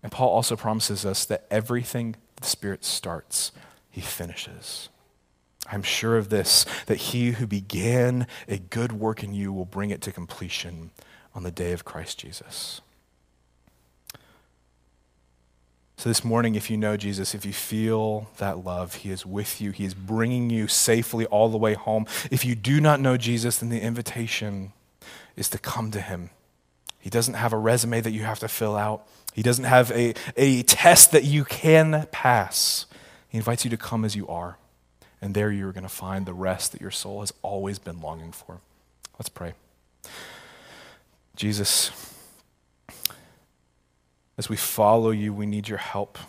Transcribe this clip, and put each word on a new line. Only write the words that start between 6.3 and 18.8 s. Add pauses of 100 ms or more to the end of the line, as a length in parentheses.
this, (220)
that
he
who
began (220)
a
good
work
in
you
will
bring
it
to
completion (440)
on
the
day
of
Christ
Jesus." (3250)
So
this
morning,
if
you
know
Jesus,
if
you
feel
that
love,